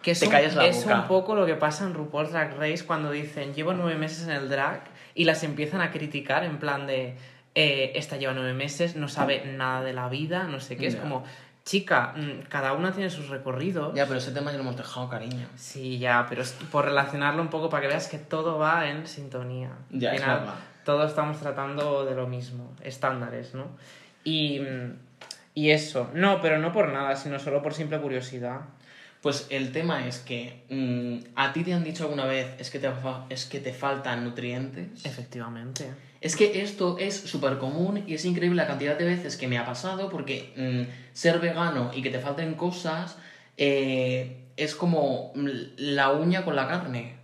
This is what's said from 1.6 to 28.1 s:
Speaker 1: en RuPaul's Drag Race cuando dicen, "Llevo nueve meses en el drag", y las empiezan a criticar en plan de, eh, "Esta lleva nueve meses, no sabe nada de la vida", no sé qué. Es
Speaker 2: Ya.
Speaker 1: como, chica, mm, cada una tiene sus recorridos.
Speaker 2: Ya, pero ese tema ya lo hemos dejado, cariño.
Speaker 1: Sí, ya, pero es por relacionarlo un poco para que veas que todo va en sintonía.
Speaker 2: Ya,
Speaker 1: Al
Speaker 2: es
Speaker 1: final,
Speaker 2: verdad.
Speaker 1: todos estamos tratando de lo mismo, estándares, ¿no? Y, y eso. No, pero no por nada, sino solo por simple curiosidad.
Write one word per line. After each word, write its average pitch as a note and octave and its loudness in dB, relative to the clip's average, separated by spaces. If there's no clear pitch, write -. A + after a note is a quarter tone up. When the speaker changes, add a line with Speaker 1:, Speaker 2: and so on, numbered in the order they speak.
Speaker 1:
en F3+ -4
RuPaul's D3+ -2
Drag D#3 0
Race D3+ -2
cuando D3+ -2
dicen, D3 -4
"Llevo D#3 0
nueve F3 0
meses D#3 -4
en D#3+ -2
el C3+ -2
drag", C#3 0
y E3+ 4
las D#3 4
empiezan D3+ -2
a E3 0
criticar D3 -2
en D3+ -4
plan C#3+ -2
de, C3 -2
eh, C#3 4
"Esta D3+ -4
lleva C3+ -2
nueve B2+ -2
meses, D3 -2
no D3 -2
sabe C#3 0
nada C3 -2
de C3 -2
la B2 -4
vida", D#3 -2
no D3 -4
sé B2+ -8
qué. D3+ -2
Es - 0
Speaker 2:
Ya. - -6
Speaker 1:
como, C#3 -4
chica, D3 2
mm, D3 -6
cada C#3 0
una F3+ 0
tiene F#3+ -2
sus D3 -8
recorridos. C#3+ -2
Speaker 2:
Ya, C#3 4
pero C3 0
ese B2+ -4
tema C#3+ -4
ya C#3+ -4
lo C3+ -4
hemos B2+ -4
dejado, B2 -8
cariño. B2 -6
Speaker 1:
Sí, C3 -6
ya, A#2+ 4
pero B2+ -4
es B2+ -4
por C#3+ 4
relacionarlo C#3+ 2
un D#3+ -2
poco D#3+ -2
para D3 2
que C#3 0
veas D3+ 0
que D3+ -8
todo D#3+ -2
va D#3 4
en D#3 -6
sintonía. B2+ -8
Speaker 2:
Ya, A#2+ 2
Speaker 1:
Al - 2
Speaker 2:
es - 0
Speaker 1:
final, C3 4
Speaker 2:
verdad. G2+ -6
Speaker 1:
todos D3+ 4
estamos D3+ 0
tratando C#3+ 0
de C3 0
lo B2+ 0
mismo, B2 -8
estándares, A#2+ -4
¿no? C3+ -8
Y, D3+ 0
y D3+ 6
eso. C3+ 2
No, F#3 4
pero D#3 4
no E3+ 2
por G3+ 4
nada, C#3 0
sino C#3+ -6
solo C#3+ 0
por D3 -2
simple D#3 -2
curiosidad. B2+ -4